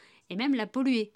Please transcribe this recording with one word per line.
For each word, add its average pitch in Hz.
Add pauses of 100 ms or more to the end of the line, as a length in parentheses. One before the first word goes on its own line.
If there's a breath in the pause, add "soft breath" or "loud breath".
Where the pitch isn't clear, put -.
(300 loud breath)
et 180
même 262
la 214
polluer 240